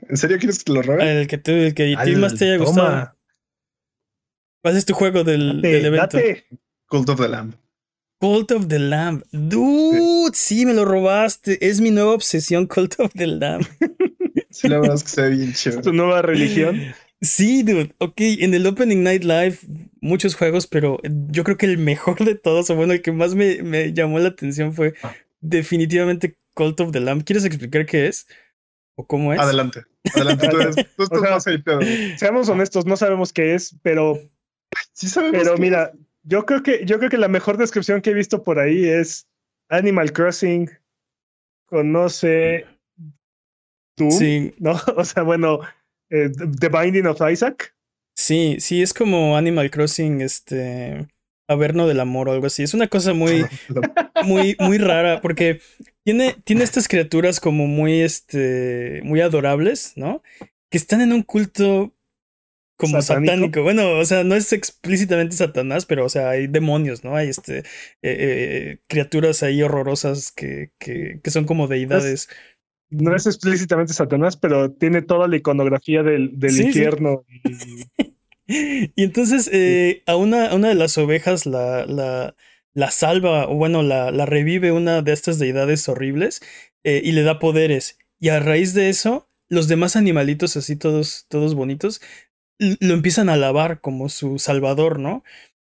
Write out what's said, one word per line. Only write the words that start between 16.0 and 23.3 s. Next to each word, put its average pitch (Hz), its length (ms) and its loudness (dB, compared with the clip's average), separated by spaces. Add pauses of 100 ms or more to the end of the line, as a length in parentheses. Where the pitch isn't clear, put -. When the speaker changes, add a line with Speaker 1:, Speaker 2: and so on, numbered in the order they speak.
Speaker 3:
religión? 170 580 0 (400)
Speaker 2:
Sí, 214 400 2
dude. 185 380 0
Ok, - 220 -4
en 196 340 2
el 180 100 2
Opening 196 380 2
Night 180 200 2
Live, 170 340 2 (440)
muchos 185 340 0
juegos, 175 300 0
pero 147 340 0 (300)
yo 160 140 -2
creo 196 140 0
que 202 100 2
el 180 100 2
mejor 160 480 0
de 220 80 2
todos, 170 380 0
o 165 40 2
bueno, 165 180 2
el 175 100 -2
que 165 80 -2
más 170 240 0